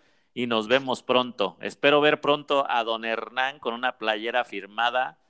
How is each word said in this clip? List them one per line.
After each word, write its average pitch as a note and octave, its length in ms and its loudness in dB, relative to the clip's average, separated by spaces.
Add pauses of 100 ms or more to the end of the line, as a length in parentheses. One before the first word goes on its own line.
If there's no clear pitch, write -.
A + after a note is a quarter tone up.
(340)
y B2 120 -4
nos A2 220 0
vemos C3 340 2
pronto. A#2+ 600 0
Espero C#3+ 400 2
ver D3+ 180 4
pronto C#3+ 480 0
a A#2+ 160 -2
don A2+ 220 -4
Hernán A#2 540 -4
con A#2+ 120 -4
una B2 260 -4
playera A2 460 -2
firmada A#2 720 -4 (140)